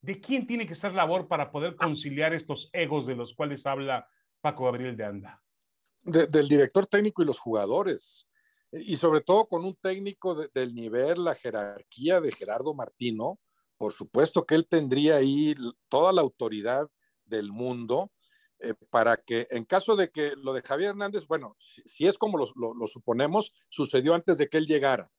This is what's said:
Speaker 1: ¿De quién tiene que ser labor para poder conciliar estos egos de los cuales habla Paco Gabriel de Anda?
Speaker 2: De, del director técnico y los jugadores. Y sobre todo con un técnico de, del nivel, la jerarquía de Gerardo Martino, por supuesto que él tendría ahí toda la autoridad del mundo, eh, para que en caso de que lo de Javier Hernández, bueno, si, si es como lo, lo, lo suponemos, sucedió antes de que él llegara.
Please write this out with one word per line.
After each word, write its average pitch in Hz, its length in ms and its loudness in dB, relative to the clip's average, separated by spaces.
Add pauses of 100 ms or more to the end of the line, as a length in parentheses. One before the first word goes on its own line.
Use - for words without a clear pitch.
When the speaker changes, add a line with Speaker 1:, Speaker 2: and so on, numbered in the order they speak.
Speaker 1:
¿De 196 200 -8
quién 269 260 -2
tiene 233 200 -4
que 160 80 -10
ser 190 200 -6
labor 180 340 2
para 147 240 -2
poder 160 240 -4
conciliar 151 560 -2
estos 156 400 -8
egos 147 340 -2
de 131 80 -4
los 120 200 -8
cuales 143 320 -6
habla 135 420 -4 (320)
Paco 139 240 -4
Gabriel 123 320 -2
de 110 80 -8
Anda? 101 380 -12 (600)
Speaker 2:
De, 165 240 2
del 151 220 4
director 147 380 4
técnico 208 360 2
y 156 40 4
los 139 120 -2
jugadores. 117 920 -4 (440)
Y 160 240 -6
sobre 156 240 4
todo 208 260 4
con 175 180 -4
un 190 120 -8
técnico 190 580 -4
de, 151 200 -6
del 127 200 -4
nivel, 123 480 -2
la 165 140 -2
jerarquía 113 840 -2
de 143 120 -2
Gerardo 120 420 -2
Martino, 120 640 -6 (380)
por 107 160 -4
supuesto - 520 0
que 156 120 2
él 165 100 2
tendría 147 500 2
ahí 143 380 2 (340)
toda 170 240 4
la 180 100 4
autoridad 123 680 -2 (360)
del 107 280 -6
mundo, 123 580 -4 (480)
eh, 113 160 -6 (160)
para 117 280 4
que 117 320 -4
en 117 140 -6
caso 196 300 2
de 185 160 2
que 147 260 -4
lo 135 160 -6
de 127 100 -4
Javier 165 280 -2
Hernández, 202 380 -6
bueno, 147 320 -4
si, - 260 -20
si - 200 -2
es 196 120 4
como 208 200 0
lo, 123 180 0
lo, 117 180 -4
lo 117 140 -6
suponemos, 143 640 0 (160)
sucedió 143 460 2
antes 170 240 2
de 147 100 2
que 160 100 0
él 156 80 2
llegara. 135 520 2